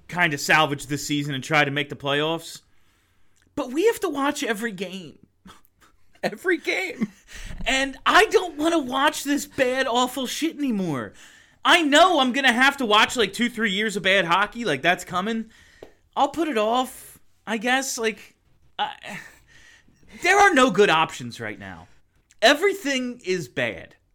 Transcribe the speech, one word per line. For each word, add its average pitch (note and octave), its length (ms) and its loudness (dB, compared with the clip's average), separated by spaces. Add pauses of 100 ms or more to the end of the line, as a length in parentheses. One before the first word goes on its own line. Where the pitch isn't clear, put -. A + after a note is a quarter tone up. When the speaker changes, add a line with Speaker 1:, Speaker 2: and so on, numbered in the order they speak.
Speaker 1:
kinda E3 320 0
salvage D#3 480 0
this C#3 200 -6
season D3 280 -4
and C3 80 -8
try D3+ 220 2
to C#3+ 60 -4
make C#3+ 180 -4
the C3+ 80 -12
playoffs. D3+ 640 -4 (920)
But B3+ 180 -6
we E4+ 140 2
have A4+ 140 2
to F#4+ 100 -2
watch C#4+ 340 -2
every A3 280 -4
game. F3+ 460 -12 (1040)
Speaker 2:
Every E4+ 360 -2
game. E4+ 500 -6 (580)
Speaker 1:
And C4+ 380 -2
I F4 220 6
don't F4 300 0
wanna E4 220 2
watch C4+ 460 -2
this C#4 220 -2
bad, B3+ 400 0
awful B3 400 0
shit D#4 320 -4
anymore. F3+ 540 -4 (520)
I E4 180 6
know D#4 380 6
I'm B3+ 120 2
gonna C4+ 200 2
have C4+ 260 4
to B3+ 80 -2
watch, G#3+ 300 4
like, G3+ 160 0
two, A#3 180 -2
three G#3+ 220 -2
years G#3 240 -2
of G3 80 -6
bad F#3+ 200 2
hockey. G3+ 400 0
Like, C#3+ 160 -2
that's F3+ 240 0
coming. A3 460 -4 (680)
I'll C4+ 120 2
put D#4 200 -2
it D4+ 80 -2
off, B3 640 -2 (300)
I A3 100 -4
guess. B3+ 400 -2
Like, A3 380 -6 (420)
I, - 400 -10 (1040)
there F#4+ 160 4
are G4 160 8
no B3+ 160 6
good F#3+ 180 6
options D#3 520 -2
right G#2+ 180 -10
now. F#2 300 -16 (520)
Everything C4+ 840 0
is F3 240 -4
bad A2 480 -8 (180)